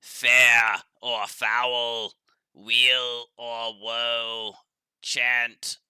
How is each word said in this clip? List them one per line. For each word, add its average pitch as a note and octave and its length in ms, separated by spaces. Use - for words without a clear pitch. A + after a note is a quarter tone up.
Fair A#2+ 800
or A2+ 260
foul, A#2 880
weal A#2+ 760
or A#2 440
woe, A2+ 720
chant B2 760